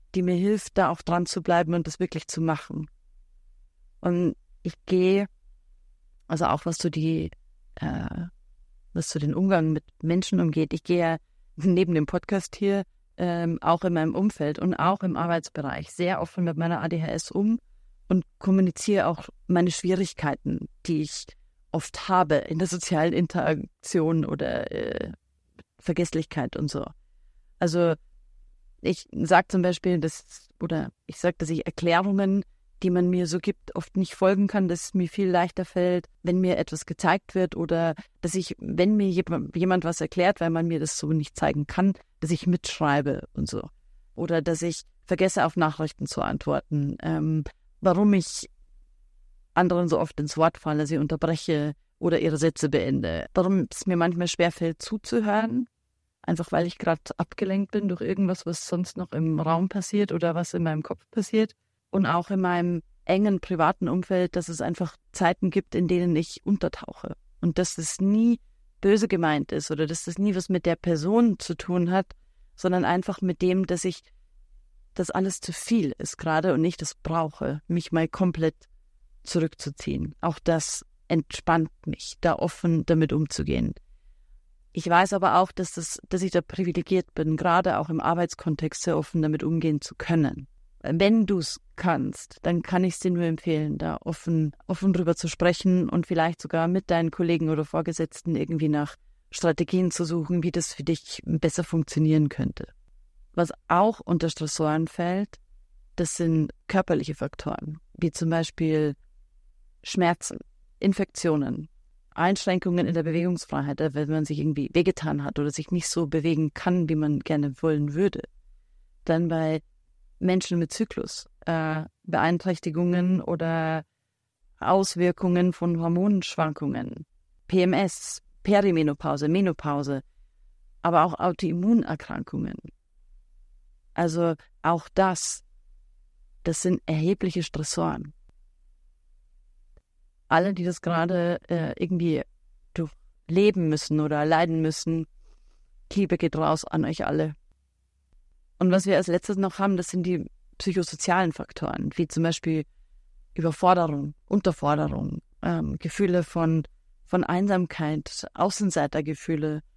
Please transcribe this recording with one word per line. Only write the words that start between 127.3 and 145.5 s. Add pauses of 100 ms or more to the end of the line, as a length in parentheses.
P
M
S, (180)
Perimenopause,
Menopause, (800)
aber
auch
Autoimmunerkrankungen. (1400)
Also (300)
auch
das, (1000)
das
sind
erhebliche
Stressoren. (2250)
Alle,
die
das
gerade, (100)
äh,
irgendwie (500)
durchleben
müssen
oder
leiden
müssen, (880)